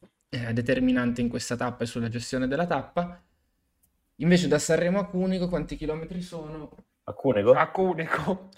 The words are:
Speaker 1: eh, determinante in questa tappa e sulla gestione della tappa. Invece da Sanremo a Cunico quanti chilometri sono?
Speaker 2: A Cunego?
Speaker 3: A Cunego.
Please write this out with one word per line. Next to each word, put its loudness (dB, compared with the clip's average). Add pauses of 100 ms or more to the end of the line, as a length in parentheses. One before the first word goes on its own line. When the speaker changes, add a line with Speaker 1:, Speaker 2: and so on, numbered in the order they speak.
(300)
Speaker 1:
eh, -4
determinante 2
in 0
questa -4
tappa -4
e -2
sulla -4
gestione -4
della 0
tappa. -4 (960)
Invece 4
da 4
Sanremo 2
a -2
Cunico 0
quanti -4
chilometri -6
sono? -12 (360)
Speaker 2:
A -10
Cunego? 4 (100)
Speaker 3:
A 2
Cunego. -2